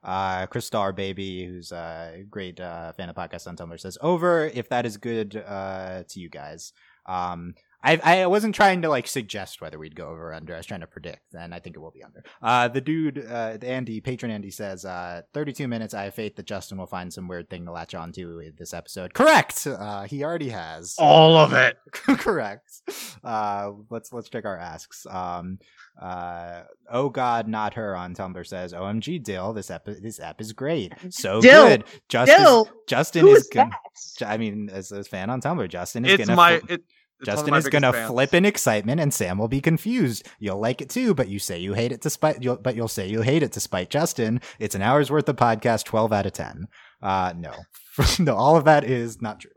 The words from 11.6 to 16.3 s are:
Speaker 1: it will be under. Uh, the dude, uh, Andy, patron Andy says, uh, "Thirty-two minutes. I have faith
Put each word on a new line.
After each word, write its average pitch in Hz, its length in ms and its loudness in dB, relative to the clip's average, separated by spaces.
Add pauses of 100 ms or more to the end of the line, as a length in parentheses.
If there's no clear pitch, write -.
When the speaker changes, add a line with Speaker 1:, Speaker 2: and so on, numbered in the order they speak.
Speaker 1:
it 78 40 -20
will 78 100 -18
be - 140 -20
under. - 200 -20 (160)
Uh, 120 280 2
the 123 120 -2
dude, 143 480 -4
uh, 113 360 -6
Andy, 123 380 -6
patron 127 280 -8
Andy 104 220 -10
says, 95 340 -12
uh, 87 380 -10 (100)
"Thirty-two 143 340 -6
minutes. 113 280 -6
I 101 80 -6
have 98 100 -10
faith 107 220 -8